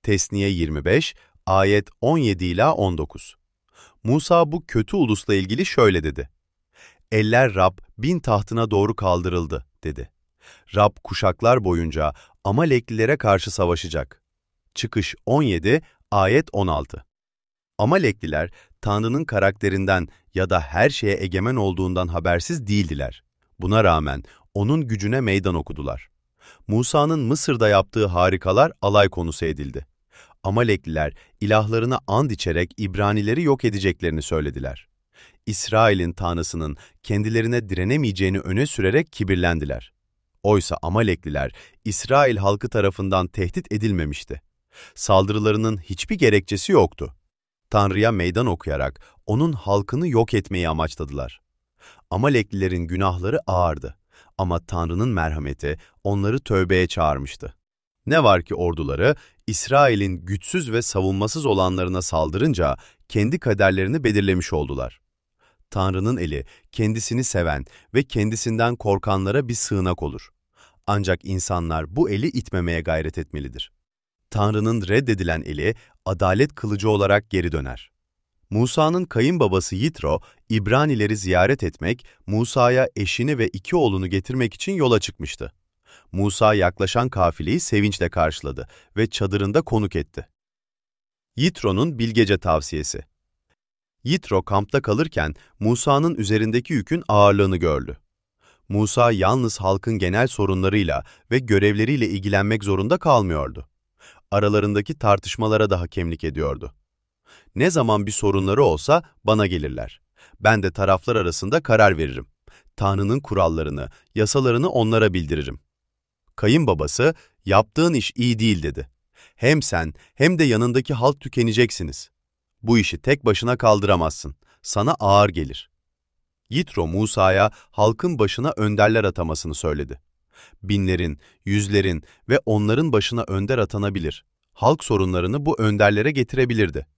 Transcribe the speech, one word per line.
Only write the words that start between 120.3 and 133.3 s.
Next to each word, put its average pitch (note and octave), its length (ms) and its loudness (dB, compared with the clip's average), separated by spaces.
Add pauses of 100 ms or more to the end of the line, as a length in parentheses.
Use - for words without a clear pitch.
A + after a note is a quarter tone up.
de E3 40 4
yanındaki B2 500 2
halk B2+ 280 0
tükeneceksiniz. A#2 880 -2 (520)
Bu A2+ 160 2
işi F#2 200 0
tek C#3 280 -2
başına A#2 320 0
kaldıramazsın. F#2+ 800 0 (260)
Sana A#2+ 380 0
ağır G2+ 300 4
gelir." D#2 400 -8 (800)
Yitro G2+ 380 -2
Musa'ya G2 640 2 (200)
halkın A2+ 480 0
başına A#2 380 0
önderler G#2+ 460 2
atamasını E2 520 -4
söyledi. D2 460 -6 (640)
Binlerin, F#2 560 -2 (260)
yüzlerin G2 580 0 (260)
ve C3 160 2
onların A2+ 480 0
başına A2+ 340 -2
önder G2+ 300 -2